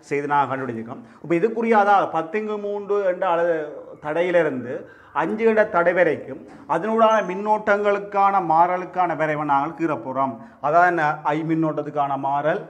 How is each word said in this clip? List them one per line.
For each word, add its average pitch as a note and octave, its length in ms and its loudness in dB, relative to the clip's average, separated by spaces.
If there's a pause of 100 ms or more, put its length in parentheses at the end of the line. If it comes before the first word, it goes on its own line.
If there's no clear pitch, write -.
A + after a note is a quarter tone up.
செய்து C#3+ 240 -4
நான் C#3 180 2
கண்டுபிடிச்சிருக்கோம். B2 520 -8 (200)
இப்ப D#3 180 -2
இதுக்குரிய A3+ 440 2
அதாவது G3 320 4
பத்துங்கள் G#3+ 500 -4
மூன்று G3+ 300 -4 (160)
என்ற F#3 220 -2
அளவு E3+ 200 2 (520)
தடையிலிருந்து D#3 680 0 (480)
அஞ்சு G#3+ 280 -2
என்ற G#3+ 120 4 (120)
தடை F3 240 4
வரைக்கும் C3+ 420 0 (340)
அதனூடான A3 420 2 (140)
மின்னோட்டங்களுக்கான G3+ 1040 0 (180)
மாறலுக்கான F3 580 2 (100)
விரைவை D3+ 320 0
நாங்கள் C#3 280 0
கீற D#3+ 140 0 (140)
போறோம். C3 260 -2 (320)
அதான் E3+ 260 4
என்ன? E3 120 0 (320)
ஐ - 20 -2 (140)
மின்னோட்டத்துக்கான D3 760 -2
மாறல் C#3+ 440 -2